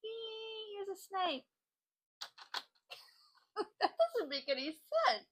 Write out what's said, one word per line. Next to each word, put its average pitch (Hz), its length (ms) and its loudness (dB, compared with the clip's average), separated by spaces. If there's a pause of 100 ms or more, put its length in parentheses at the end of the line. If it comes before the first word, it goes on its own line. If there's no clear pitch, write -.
Ee, 440 720 -8
here's 392 140 -6
a 370 120 -6
snake. 359 440 0 (2000)
<laughs> 415 100 2 (160)
That - 160 6
doesn't 659 320 4
make 269 200 -4
any 262 160 0
sense. 320 680 2